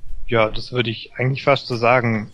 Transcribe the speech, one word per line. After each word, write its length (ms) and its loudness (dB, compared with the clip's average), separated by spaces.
Ja, 240 4
das 200 -6
würde 200 -2
ich 260 -10
eigentlich 280 -2
fast 220 2
so 100 -6
sagen. 580 0